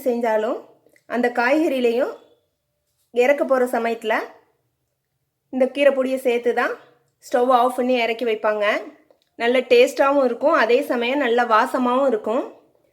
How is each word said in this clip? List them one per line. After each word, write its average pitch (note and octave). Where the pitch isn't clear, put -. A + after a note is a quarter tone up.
செஞ்சாலும் A#3+
அந்த B3
காய்கறியிலையும் C4
இறக்க C#4+
போற B3
சமயத்துல A3+
இந்த B3+
கீரை C#4+
பொடியை C4
சேர்த்து A#3+
தான் D#4+
ஸ்டவ் B3+
ஆஃப் B3+
பண்ணி B3+
இறக்கி A#3
வைப்பாங்க. G#3+
நல்ல A#3+
டேஸ்டாவும் C#4
இருக்கும், C4+
அதே A#3+
சமயம் B3+
நல்ல A#3+
வாசமாவும் B3+
இருக்கும். A3+